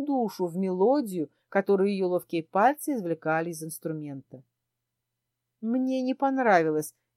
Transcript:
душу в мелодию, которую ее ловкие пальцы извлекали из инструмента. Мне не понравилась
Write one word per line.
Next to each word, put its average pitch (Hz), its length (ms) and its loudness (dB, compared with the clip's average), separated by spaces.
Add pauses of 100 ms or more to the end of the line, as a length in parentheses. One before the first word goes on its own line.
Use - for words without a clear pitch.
душу 240 440 -2
в 170 100 -8
мелодию, 190 720 0 (200)
которую 196 420 2
ее 190 160 0
ловкие 175 340 -2
пальцы 254 520 0
извлекали 165 580 -2
из 156 120 -12
инструмента. 147 760 -10 (1200)
Мне 262 400 -2
не 254 140 -2
понравилась 202 800 2 (220)